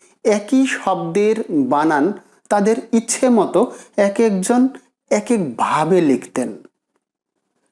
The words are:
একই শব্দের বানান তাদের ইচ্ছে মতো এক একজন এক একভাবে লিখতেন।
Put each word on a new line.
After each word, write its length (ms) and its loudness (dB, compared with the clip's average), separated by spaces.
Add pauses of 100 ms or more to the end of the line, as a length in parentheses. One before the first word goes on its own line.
(240)
একই 420 2
শব্দের 680 -2 (140)
বানান 640 0 (360)
তাদের 280 2 (160)
ইচ্ছে 360 0
মতো 440 2 (240)
এক 240 0
একজন 480 2 (420)
এক 200 -2
একভাবে 680 0
লিখতেন। 560 -2 (1160)